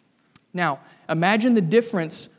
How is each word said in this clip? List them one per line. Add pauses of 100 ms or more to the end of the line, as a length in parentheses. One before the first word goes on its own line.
(540)
Now, (300)
imagine
the
difference